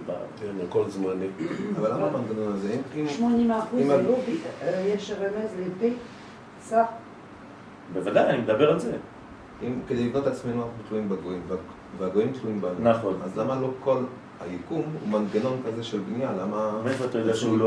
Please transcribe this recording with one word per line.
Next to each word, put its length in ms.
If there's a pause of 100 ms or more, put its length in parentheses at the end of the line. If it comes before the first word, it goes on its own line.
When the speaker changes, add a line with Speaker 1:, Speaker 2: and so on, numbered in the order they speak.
Speaker 1:
פעם." 100 (240)
Speaker 2:
כן, 60 (220)
הכל 200
זמני. 380 (540)
Speaker 3:
אבל 100
למה 160
המנגנון 480
הזה? 180
אם, 280
אם, 80
Speaker 4:
שמונים 440
אחוז 280
Speaker 3:
אם 60
Speaker 4:
זה 80
Speaker 3:
ה- 20
Speaker 4:
לא 160
ב-, 500
אה, 200 (120)
יש 160
רמז 400 (100)
לפי 320 (720)
סך? 180 (1080)
Speaker 1:
בוודאי, 380
אני 80
מדבר 320
על 80
זה. 140 (680)
Speaker 3:
אם, 100 (160)
כדי 160
לבנות 220
את 60
עצמנו, 220
אנחנו 180 (160)
תלויים 200
בגויים, 400
וה-, 80 (420)
והגויים 420
תלויים 200
בנו. 300
Speaker 1:
נכון. 340
Speaker 3:
אז 140
למה 220
לא 100 (100)
כל 220 (480)
היקום 320 (180)
הוא 200
מנגנון 460
כזה 180
של 140
בנייה? 320 (100)
למה 300 (140)
Speaker 1:
מאיפה 200
אתה 140
יודע 140
Speaker 3:
זה 80
Speaker 1:
שהוא 180
לא? 80